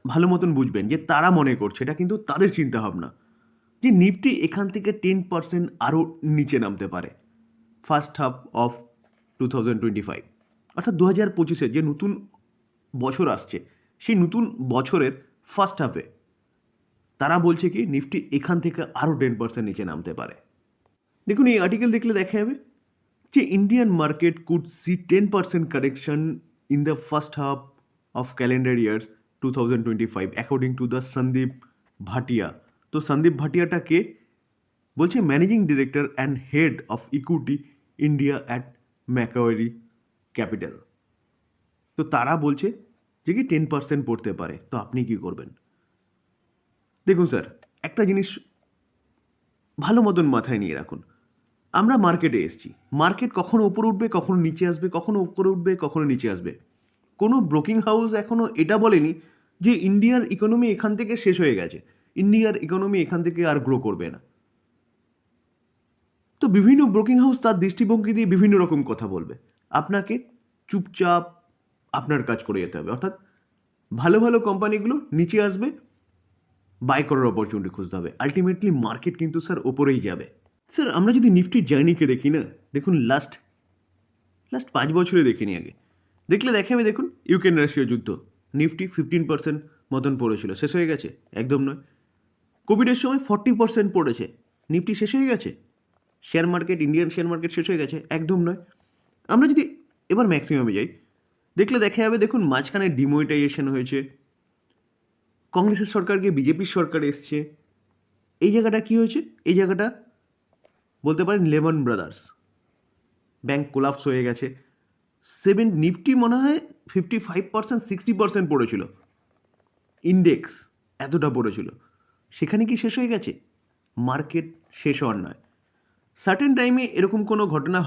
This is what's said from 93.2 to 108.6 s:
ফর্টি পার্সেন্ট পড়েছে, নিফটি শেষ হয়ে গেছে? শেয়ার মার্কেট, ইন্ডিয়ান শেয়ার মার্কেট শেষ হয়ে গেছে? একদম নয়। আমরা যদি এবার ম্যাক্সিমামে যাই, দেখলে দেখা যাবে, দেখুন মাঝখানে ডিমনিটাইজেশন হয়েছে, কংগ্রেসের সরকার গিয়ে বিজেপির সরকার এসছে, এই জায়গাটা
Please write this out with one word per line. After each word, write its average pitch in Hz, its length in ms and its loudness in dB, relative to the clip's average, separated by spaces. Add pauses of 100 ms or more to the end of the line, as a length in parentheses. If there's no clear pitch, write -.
ফর্টি 208 320 0
পার্সেন্ট 220 380 2
পড়েছে, 127 280 0 (440)
নিফটি 180 320 -2
শেষ 208 160 0
হয়ে 269 140 2
গেছে? - 200 -4 (760)
শেয়ার 165 280 0
মার্কেট, 175 240 -2 (100)
ইন্ডিয়ান 165 260 0
শেয়ার 170 180 -4
মার্কেট 165 260 -6
শেষ 165 120 -4
হয়ে 165 120 0
গেছে? 147 160 -6 (200)
একদম 170 300 0
নয়। 185 120 -4 (760)
আমরা 254 180 6
যদি 285 120 4 (460)
এবার 220 220 4
ম্যাক্সিমামে 135 460 0
যাই, 123 100 -2 (680)
দেখলে 208 280 2
দেখা 202 200 0
যাবে, 226 180 2
দেখুন 220 180 0 (100)
মাঝখানে 139 360 -2 (100)
ডিমনিটাইজেশন 143 760 0
হয়েছে, 131 240 -4 (1600)
কংগ্রেসের 202 420 2
সরকার 196 260 0
গিয়ে 190 180 0
বিজেপির 156 380 0
সরকার 160 240 0 (100)
এসছে, - 260 -10 (1040)
এই 190 140 4
জায়গাটা 220 320 2